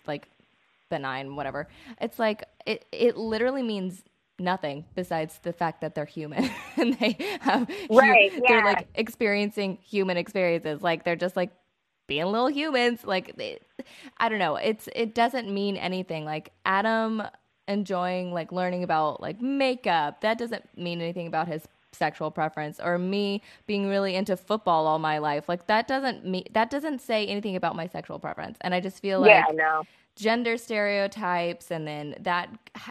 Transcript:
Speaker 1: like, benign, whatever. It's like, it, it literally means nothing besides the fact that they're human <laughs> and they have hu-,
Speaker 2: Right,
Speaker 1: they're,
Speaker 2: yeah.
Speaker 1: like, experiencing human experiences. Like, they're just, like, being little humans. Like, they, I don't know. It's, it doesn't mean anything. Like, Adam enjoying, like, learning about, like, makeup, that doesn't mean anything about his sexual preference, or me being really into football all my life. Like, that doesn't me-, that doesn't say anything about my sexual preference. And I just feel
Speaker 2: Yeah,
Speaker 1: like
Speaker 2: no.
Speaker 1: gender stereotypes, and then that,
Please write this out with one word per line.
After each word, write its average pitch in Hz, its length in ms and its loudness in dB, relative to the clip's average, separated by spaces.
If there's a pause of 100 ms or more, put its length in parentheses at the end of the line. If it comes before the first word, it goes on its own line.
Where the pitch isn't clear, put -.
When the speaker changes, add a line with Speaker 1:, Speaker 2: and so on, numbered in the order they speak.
Speaker 1:
like, 147 220 -8 (640)
benign, 135 460 -6
whatever. 143 320 -6 (320)
It's 233 200 -6
like, 220 240 0 (240)
it, 214 240 -4
it - 260 2
literally 226 460 -2
means 190 400 -4 (340)
nothing 175 460 -2 (120)
besides 165 480 -4
the 170 100 -4
fact 165 260 -4
that 156 160 -6
they're 151 80 -4
human 151 460 -4 (140)
<laughs> - 120 -12
and 254 200 2
they 220 200 0 (260)
have 247 280 2
hu-, 330 280 2
Speaker 2:
Right, 262 340 10 (160)
Speaker 1:
they're, 226 100 8
Speaker 2:
yeah. 214 80 6
Speaker 1:
like, - 300 2
experiencing 208 840 0
human 190 360 0
experiences. 170 640 0
Like, 165 240 0
they're 170 100 2
just, 180 220 -2
like, 180 140 0 (560)
being 147 180 0
little 226 240 2
humans. 269 560 0
Like, 190 320 -2
they, 107 220 -10 (580)
I 233 120 2
don't 214 100 -2
know. 156 180 0
It's, 220 380 -2
it 226 200 -4
doesn't 233 380 0
mean 196 240 0
anything. 180 480 -4
Like, 156 260 -6 (140)
Adam 220 580 2 (440)
enjoying, 185 680 -2
like, 170 180 -4
learning 180 320 -2
about, 156 380 2
like, 160 200 -6
makeup, 247 800 0
that 220 160 2
doesn't 233 400 -8
mean 170 240 -4
anything 170 260 -6
about 165 200 -2
his 160 200 -6 (260)
sexual 156 360 -2
preference, 156 520 -4
or 175 160 0
me 202 440 0 (260)
being 202 200 0
really 196 280 0
into 190 200 0
football 180 500 2
all 156 140 2
my 156 180 0
life. 151 300 -2
Like, 175 200 -4
that 220 200 2
doesn't 269 380 -2
me-, 185 260 -2
that 226 180 2
doesn't 285 300 -4
say 214 260 0
anything 202 300 -4
about 175 200 -2
my 170 120 -6
sexual 160 320 -10
preference. - 420 -10
And 180 140 -2
I 180 60 0
just 185 200 -8
feel 190 240 2
Speaker 2:
Yeah, 196 220 10
Speaker 1:
like 156 80 -2
Speaker 2:
no. 156 280 0 (340)
Speaker 1:
gender 233 400 0
stereotypes, 202 1120 -2
and 160 160 -6
then 147 320 -8
that, 175 300 -2 (420)